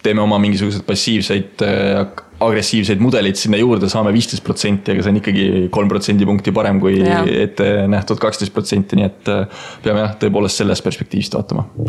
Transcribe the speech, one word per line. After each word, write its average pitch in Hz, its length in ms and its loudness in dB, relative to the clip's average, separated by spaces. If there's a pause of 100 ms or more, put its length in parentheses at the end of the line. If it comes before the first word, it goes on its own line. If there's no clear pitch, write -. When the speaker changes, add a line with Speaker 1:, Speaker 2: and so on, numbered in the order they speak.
Speaker 1:
teeme 107 180 2
oma 104 220 2
mingisuguseid 104 400 0
passiivseid, 101 800 -2
äh, 98 380 0
ag-, - 240 -8 (180)
agressiivseid 107 560 0
mudeleid 107 380 2
sinna 104 200 0
juurde, 110 320 2
saame 107 240 0
viisteist 117 300 0
protsenti, - 480 -2
aga 95 140 0
see 104 80 0
on 101 80 4
ikkagi 95 500 0
kolm 101 180 0
protsendipunkti 101 640 0
parem 101 280 2
kui 95 180 2
Speaker 2:
Jaa. 95 320 2
Speaker 1:
ette 101 560 0
nähtud 101 320 0
kaksteist 107 340 -2
protsenti, 101 440 -2
nii 101 80 2
et, - 240 -6
äh, 98 180 0 (380)
peame 107 160 2
jah, 104 180 -2
tõepoolest 101 400 0
sellest 98 240 0
perspektiivist - 520 -4
vaatama. - 300 -4 (240)